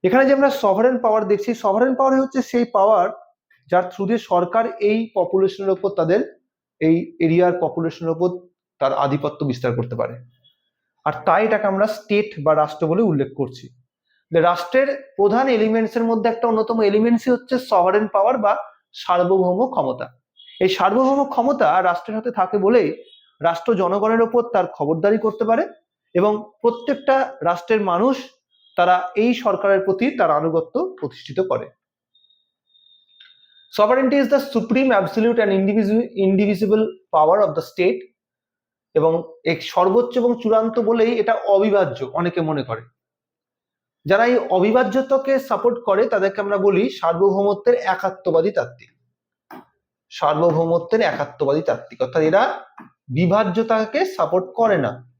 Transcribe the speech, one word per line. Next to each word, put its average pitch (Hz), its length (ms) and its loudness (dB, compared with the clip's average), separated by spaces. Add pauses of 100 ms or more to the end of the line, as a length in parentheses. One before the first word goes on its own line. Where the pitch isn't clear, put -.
এখানে 240 220 4
যে 269 80 4
আমরা 277 180 4
সভারেন 233 480 0
পাওয়ার 220 300 0
দেখছি, 208 260 0
সভারেন 220 400 0
পাওয়ার 269 260 2
হচ্ছে 262 220 -2
সেই 240 220 -2
পাওয়ার 214 460 2 (560)
যার 180 180 2
through 185 220 -6
দিয়ে 226 120 0
সরকার 180 480 0
এই 220 480 -2
পপুলেশনের 190 560 0
ওপর, 190 200 -2
তাদের 180 480 -2 (420)
এই 165 400 0
এরিয়ার 170 400 2
পপুলেশনের 165 500 -4
ওপর 175 380 -4 (300)
তার 135 140 0
আধিপত্য 143 520 -2
বিস্তার 123 320 -4
করতে 123 200 -6
পারে, 117 280 -8 (800)
আর 151 80 -2 (120)
তাই 185 200 2
এটাকে 214 220 0
আমরা 196 200 0
স্টেট 208 560 -4
বা 156 120 4
রাষ্ট্র 151 320 0
বলে 175 160 0
উল্লেখ 143 340 0
করছি। 127 320 -10 (640)
যে 165 100 2
রাষ্ট্রের 262 760 0
প্রধান 226 320 2
এলিমেন্টস 220 480 0
এর 226 80 -2
মধ্যে 226 260 0
একটা 226 180 -2
অন্যতম 226 340 0
এলিমেন্টসই 220 480 2
হচ্ছে 247 280 -2
সভারেন 202 500 2
পাওয়ার 233 300 2
বা 208 180 2 (360)
সার্বভৌম 180 800 0
ক্ষমতা। - 480 -6 (420)
এই 190 80 2
সার্বভৌম 262 640 0
ক্ষমতা 196 520 0
রাষ্ট্রের 180 340 -2
হাতে 226 140 -6
থাকে 202 280 -2
বলেই 196 460 2 (380)
রাষ্ট্র 170 320 0
জনগণের 202 460 0
ওপর 233 220 2 (100)
তার 185 140 0
খবরদারি 165 520 0
করতে 214 260 -4
পারে 233 240 0 (460)
এবং 214 460 0
প্রত্যেকটা 269 800 -2
রাষ্ট্রের 180 380 0
মানুষ 196 500 -2 (460)
তারা 180 380 2
এই 233 200 2
সরকারের 196 460 0
প্রতি 196 360 -2
তার 170 140 2
আনুগত্য 165 680 -2
প্রতিষ্ঠিত 135 400 -8
করে। 185 300 -4 (2000)
Sovereignty 254 460 2
is 220 80 -2
the 277 80 2
supreme, 254 500 0 (120)
absolute 226 360 0
and 208 120 2
indivisi-, 202 580 0 (200)
indivisible 202 580 2
power 160 540 0
of 185 100 2
the 151 100 -6
state। 185 400 -2 (920)
এবং 165 280 2 (220)
এক 160 180 -2
সর্বোচ্চ 233 540 0
এবং 240 260 0
চূড়ান্ত 226 360 0
বলেই 226 400 0
এটা 220 160 0
অবিভাজ্য, 196 680 0
অনেকে 175 360 -4
মনে 156 220 -4
করে। 117 200 -8 (1200)
যারা 196 220 4
এই 247 120 2
অবিভাজ্যতাকে 254 1000 0
সাপোর্ট 240 460 -2
করে 214 240 0
তাদেরকে 196 320 -2
আমরা 202 180 -2
বলি 196 320 2
সার্বভৌমত্বের 196 840 0
একাত্মবাদী 185 760 -2
তাত্ত্বিক। - 400 -8 (1200)
সার্বভৌমত্বের 165 880 0
একাত্মবাদী 147 600 -2
তাত্ত্বিক, - 400 -6
অর্থাৎ 131 200 -2
এরা 190 440 0 (420)
বিভাজ্যতাকে 220 960 0
সাপোর্ট 185 500 -2
করে 220 240 0
না। - 420 -6